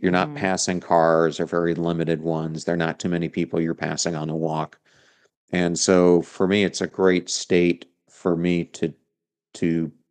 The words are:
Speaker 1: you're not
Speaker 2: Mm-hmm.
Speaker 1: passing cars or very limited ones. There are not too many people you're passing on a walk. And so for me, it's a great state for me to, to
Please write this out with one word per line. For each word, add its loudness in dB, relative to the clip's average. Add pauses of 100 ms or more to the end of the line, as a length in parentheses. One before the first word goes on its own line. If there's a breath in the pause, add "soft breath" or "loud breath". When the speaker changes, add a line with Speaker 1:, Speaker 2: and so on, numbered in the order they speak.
Speaker 1:
you're 2
not 2
Speaker 2:
Mm-hmm. -12
Speaker 1:
passing -2
cars 4
or -2
very 0
limited -2
ones. -6
There -2
are -4
not -4
too -6
many -2
people -4
you're -2
passing -4
on -6
a -6
walk. -4 (720 soft breath)
And 0
so 6
for -4
me, 2
it's -2
a -2
great 2
state 0 (240)
for -2
me 0
to, -6 (640)
to -2 (200)